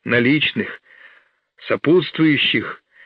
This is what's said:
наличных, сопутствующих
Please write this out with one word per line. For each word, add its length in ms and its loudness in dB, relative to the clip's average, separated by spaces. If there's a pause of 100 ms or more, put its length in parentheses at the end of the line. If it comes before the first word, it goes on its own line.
наличных, 760 -2 (880)
сопутствующих 1120 0 (240)